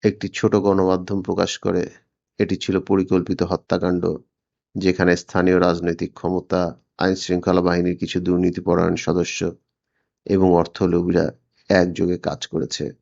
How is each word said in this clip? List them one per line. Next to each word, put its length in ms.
একটি 240
ছোট 280
গণমাধ্যম 640
প্রকাশ 360
করে, 320
এটি 180
ছিল 240
পরিকল্পিত 640
হত্যাকাণ্ড, 720
যেখানে 420
স্থানীয় 440
রাজনৈতিক 540
ক্ষমতা, 640
আইন 160
শৃঙ্খলা 460
বাহিনীর 380
কিছু 220
দুর্নীতিপরায়ণ 760
সদস্য 600
এবং 300
অর্থলোভীরা 760
একযোগে 500
কাজ 280
করেছে। 560